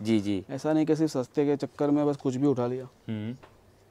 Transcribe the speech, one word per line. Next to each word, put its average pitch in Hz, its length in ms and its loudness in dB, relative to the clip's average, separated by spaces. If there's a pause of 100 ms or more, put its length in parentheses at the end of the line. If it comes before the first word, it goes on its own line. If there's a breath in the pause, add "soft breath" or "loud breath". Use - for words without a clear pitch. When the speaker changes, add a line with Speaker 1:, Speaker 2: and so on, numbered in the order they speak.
Speaker 1:
जी, 110 180 4
जी। 98 300 -2
Speaker 2:
ऐसा 139 240 -2
नहीं 156 120 2
कि 156 100 2
सिर्फ 156 160 2
सस्ते 143 340 -2
के 143 100 2
चक्कर 143 360 -2
में 147 160 4
बस 143 100 0
कुछ 131 180 -2
भी 139 120 0
उठा 123 200 0
लिया। 127 200 -8 (220)
Speaker 1:
हम्म। 110 260 -6 (560)